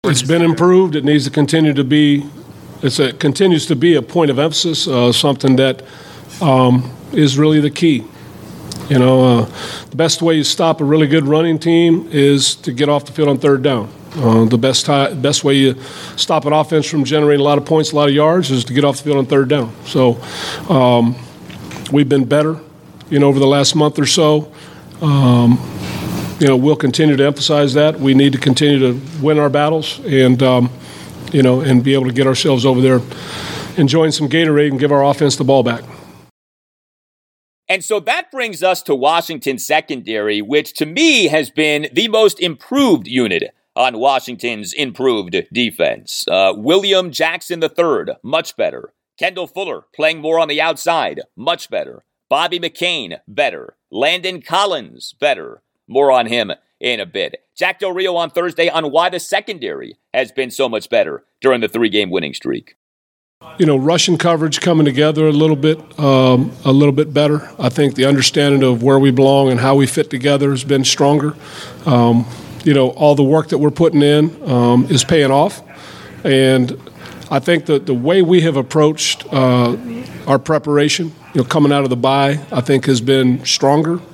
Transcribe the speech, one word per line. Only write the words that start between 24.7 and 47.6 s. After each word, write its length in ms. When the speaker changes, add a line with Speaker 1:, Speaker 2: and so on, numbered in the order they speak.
Speaker 1:
Um, 560
you 60
know, 100
we'll 200
continue 400
to 100
emphasize 480
that. 240
We 160
need 180
to 60
continue 400
to 220
win 200
our 100
battles 560
and, 340
um, 300
you 100
know, 200
and 200
be 120
able 100
to 80
get 160
ourselves 360
over 160
there 200
enjoying 360
some 160
Gatorade 420
and 80
give 140
our 120
offense 300
the 80
ball 220
back. 180
Speaker 2:
And 160
so 140
that 320
brings 320
us 200
to 120
Washington 640
secondary, 840
which 340
to 120
me 400
has 240
been 420
the 140
most 320
improved 720
unit 440
on 240
Washington's 760
improved 640
defense. 760
Uh, 280
William 540
Jackson 480
the 100